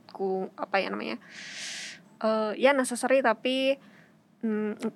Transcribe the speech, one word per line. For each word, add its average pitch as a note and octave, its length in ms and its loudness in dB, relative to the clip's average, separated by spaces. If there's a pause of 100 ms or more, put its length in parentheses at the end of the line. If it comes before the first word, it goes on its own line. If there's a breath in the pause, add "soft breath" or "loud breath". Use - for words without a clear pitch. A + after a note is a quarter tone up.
ku, F#3+ 480 -4
apa - 220 -2
ya F#3+ 120 2
namanya, A3+ 280 -6 (1000 loud breath)
eh, A3 360 0
ya, C4 160 6
necessary, B3+ 480 2
tapi, C4 560 2 (680 loud breath)
mm, G#3+ 320 -2 (220)